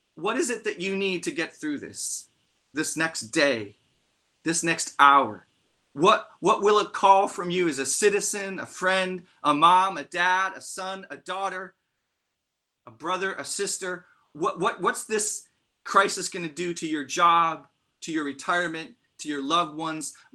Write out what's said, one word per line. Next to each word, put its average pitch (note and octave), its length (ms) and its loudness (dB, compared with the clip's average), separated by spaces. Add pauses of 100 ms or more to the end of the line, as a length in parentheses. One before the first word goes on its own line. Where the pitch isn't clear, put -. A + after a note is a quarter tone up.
(160)
"What G#3 220 -2
is C#4 120 0
it A3 140 -4
that G3+ 180 -4
you G3 140 -2
need F#3+ 260 -2
to F3 100 -4
get D#3+ 240 -6
through D3 220 -6
this, - 520 -10 (440)
this D3+ 240 -4
next D#3+ 320 -4
day, A#2+ 460 0 (680)
this E3+ 200 -2
next E3 340 -2
hour? C#3 480 6 (480)
What, F#3 360 4 (100)
what F3+ 240 2
will G#3 160 4
it - 140 -2
call G3 340 6
from F3+ 240 -8
you F3+ 160 0
as C#3 100 -2
a C3+ 80 -4
citizen, G3 720 0
a B2 60 -10
friend, F#3 560 -2 (220)
a D3 100 4
mom, F3+ 460 6
a C#3+ 60 -8
dad, F#3 500 0
a - 60 -16
son, F#3+ 500 -10
a C#3 60 -12
daughter, F#3 580 -8 (1120)
a A#2 40 -18
brother, F3+ 420 -4
a C3+ 120 -10
sister? F3+ 640 -6 (260)
What, F3 260 -4
what, G3 220 -2
what's A3+ 220 -2
this - 440 -4 (360)
crisis G3 440 2
gonna F3 220 -8
do E3+ 240 -6
to E3 140 -6
your D3+ 160 -4
job, E3 640 2 (340)
to E3+ 100 -10
your D#3 120 -2
retirement, D#3+ 720 -4 (240)
to D3 100 -8
your C#3+ 140 -4
loved D#3 320 0
ones? D#3 380 -8 (220)